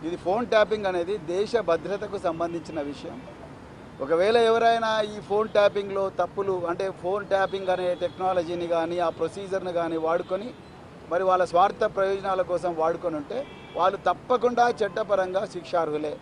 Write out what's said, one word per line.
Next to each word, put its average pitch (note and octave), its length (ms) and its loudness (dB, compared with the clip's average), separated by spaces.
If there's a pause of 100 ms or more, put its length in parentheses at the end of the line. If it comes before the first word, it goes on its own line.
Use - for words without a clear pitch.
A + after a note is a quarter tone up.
ఇది E3+ 180 -6
ఫోన్ G#3+ 260 0
ట్యాపింగ్ G#3+ 400 4
అనేది F3+ 240 -2 (180)
దేశ G3+ 200 -2 (160)
భద్రతకు G3 560 -2
సంబంధించిన E3 540 -4 (100)
విషయం. - 280 -12 (840)
ఒకవేళ F3 320 4 (140)
ఎవరైనా A3+ 420 4 (220)
ఈ G#3 40 -10 (120)
ఫోన్ G#3+ 260 2
ట్యాపింగ్లో G3 500 2 (160)
తప్పులు, F#3+ 340 -2 (140)
అంటే F3+ 160 -2 (160)
ఫోన్ G3 220 -2 (100)
ట్యాపింగ్ F#3+ 420 2
అనే F3+ 120 0 (160)
టెక్నాలజీని F3 720 0
కానీ E3+ 220 0 (100)
ఆ - 100 0
ప్రొసీజర్ని F3+ 640 -4
కానీ E3 260 -2
వాడుకొని F3+ 420 0 (640)
మరి F#3 160 2
వాళ్ళ F#3 220 4
స్వార్థ G3 340 4 (120)
ప్రయోజనాల F#3+ 540 0
కోసం F3 200 0 (120)
వాడుకొని E3 380 0
ఉంటే G3 180 -6 (400)
వాళ్ళు F#3 280 4
తప్పకుండా A#3+ 580 2 (160)
చట్టపరంగా G3 600 0 (120)
శిక్షార్హులే. D3+ 680 -2